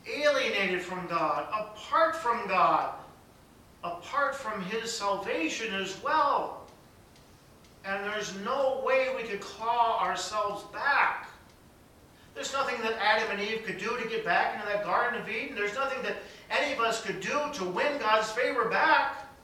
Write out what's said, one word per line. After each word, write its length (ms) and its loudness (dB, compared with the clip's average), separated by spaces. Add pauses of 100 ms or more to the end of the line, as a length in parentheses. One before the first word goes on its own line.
Alienated 760 0
from 240 -6
God, 460 0
apart 640 2
from 320 -2
God, 460 4 (920)
apart 500 -2
from 280 -6
His 340 -4
salvation 760 -2
as 280 -4
well. 640 2 (1200)
And 200 -4
there's 340 -4
no 460 0
way 300 4
we 80 -4
could 180 -6
claw 600 2
ourselves 720 -2
back. 560 2 (1040)
There's 180 -6
nothing 300 0
that 180 0
Adam 320 4
and 80 -4
Eve 240 -2
could 140 -6
do 200 -2
to 100 -4
get 160 -4
back 300 4
into 120 -6
that 180 -2
Garden 360 0
of 80 -8
Eden. 280 -4
There's 180 -2
nothing 280 -2
that 160 -4 (320)
any 220 0
of 80 -2
us 220 2
could 180 -4
do 320 -2
to 120 -4
win 340 0
God's 320 4
favor 380 0
back. 580 4 (180)